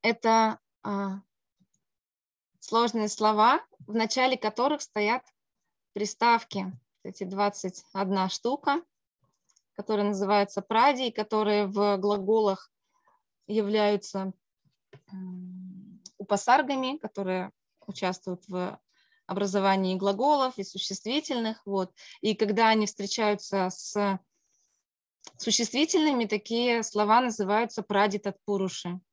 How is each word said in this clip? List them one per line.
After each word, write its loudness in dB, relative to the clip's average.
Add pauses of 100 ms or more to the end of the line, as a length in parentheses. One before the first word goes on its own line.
Это, 2 (220)
а, -6 (1400)
сложные 2
слова, 4 (260)
в -10
начале 2
которых 0
стоят -2 (680)
приставки. 0 (300)
Эти -10
двадцать -4
одна 0
штука, -2 (920)
которые -2
называются 0
пради, 2
и -4
которые 0
в 2
глаголах 0 (760)
являются, 0 (800)
м, -14 (160)
упасаргами, 2
которые -6 (340)
участвуют -6
в -6 (460)
образовании 2
глаголов 2
и -6
существительных. -6
Вот. -4 (280)
И 0
когда 2
они 4
встречаются -2
с -4 (1160)
существительными, 0
такие -2
слова 4
называются -2
пради 2
татпуруши. -4 (120)